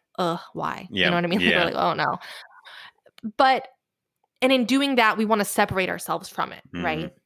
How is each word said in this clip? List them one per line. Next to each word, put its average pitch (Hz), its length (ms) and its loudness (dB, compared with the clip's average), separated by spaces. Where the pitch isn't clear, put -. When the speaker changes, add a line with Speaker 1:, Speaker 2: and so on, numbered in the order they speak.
Speaker 1:
"Ugh, 175 220 -2
why?" 160 380 -8
You 95 120 -2
Speaker 2:
Yeah. 165 60 4
Speaker 1:
know 175 60 2
what 170 80 0
I 175 40 -4
mean? - 120 0
<laughs> 90 60 0
Like, - 80 4
we're - 60 2
Speaker 2:
Yeah. 175 60 2
Speaker 1:
like, - 100 -4
"Oh, 175 180 0
no." 147 240 -2
But, 262 300 4
and 262 100 4
in 262 140 4
doing 269 300 2
that, 220 220 4
we 220 80 0
wanna 208 200 2
separate 190 440 0
ourselves 170 400 -6
from - 220 -6
it, - 100 -16
Speaker 2:
Mm-hmm. 175 120 -6
Speaker 1:
right? 165 280 -4